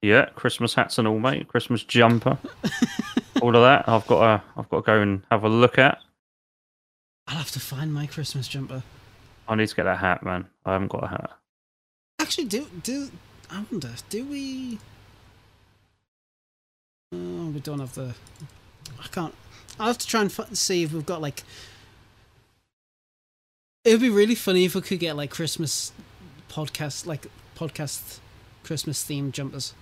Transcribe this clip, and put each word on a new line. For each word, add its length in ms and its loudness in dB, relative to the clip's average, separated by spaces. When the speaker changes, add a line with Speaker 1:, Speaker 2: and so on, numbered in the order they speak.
Speaker 1:
Yeah, 240 6
Christmas 380 -2
hats 240 0
and 100 2
all, 120 0
mate. 300 -2
Christmas 340 -2
jumper. 540 4
Speaker 2:
<laughs> 520 -4
Speaker 1:
All 140 4
of 60 10
that. 280 8
I've 180 4
got 120 4
to, 240 4
I've 120 -10
got 80 0
to 60 0
go 180 4
and 200 0
have 120 2
a 60 2
look 300 4
at. 200 6
Speaker 2:
I'll 100 -8
have 140 -8
to 80 -6
find 340 -6
my 120 -2
Christmas 440 -6
jumper. 340 -8
Speaker 1:
I 60 2
need 140 4
to 60 -8
get 120 0
a 80 4
hat, 280 0
man. 220 -4
I 80 0
haven't 180 0
got 140 -6
a 20 -6
hat. 240 -8
Speaker 2:
Actually, 240 -4
do, 220 -6
do, 260 -6
I 220 -10
wonder, 200 -8
do 160 -6
we? 540 -8
Oh, 360 -8
we 100 -8
don't 200 -8
have 140 -10
the, 220 -10
I 60 -14
can't. 260 -8
I'll 80 -2
have 120 0
to 80 -8
try 140 0
and 100 0
fi-, 220 -10
see 300 -2
if 100 -4
we've 120 -6
got, 160 -6
like, 220 -8
it 60 8
would 100 8
be 80 6
really 260 4
funny 300 4
if 100 0
we 60 -2
could 180 -4
get, 160 -2
like, 160 -6
Christmas 600 -4
podcast, 560 -8
like, 220 -8
podcast 640 -10
Christmas 400 -6
themed 300 -4
jumpers. 480 -10